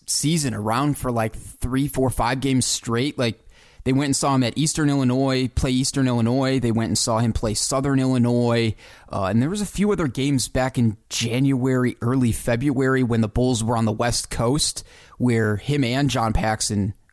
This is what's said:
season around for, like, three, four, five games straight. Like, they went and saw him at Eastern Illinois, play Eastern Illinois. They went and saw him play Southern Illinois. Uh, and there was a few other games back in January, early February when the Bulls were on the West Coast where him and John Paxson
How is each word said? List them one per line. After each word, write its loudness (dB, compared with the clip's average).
season 0
around -2
for, -4
like, -2
three, -4
four, 0
five -2
games 2
straight. -2
Like, -2
they 2
went 2
and 0
saw 2
him 4
at -2
Eastern 0
Illinois, 2
play 0
Eastern 0
Illinois. 2
They 0
went 0
and 0
saw 0
him 2
play -2
Southern 0
Illinois. 2
Uh, -2
and 2
there 0
was -6
a -4
few 0
other 0
games -2
back -2
in 2
January, 0
early 2
February 0
when 0
the 2
Bulls 0
were 0
on 0
the 0
West -2
Coast -2
where 2
him -2
and 0
John 0
Paxson -2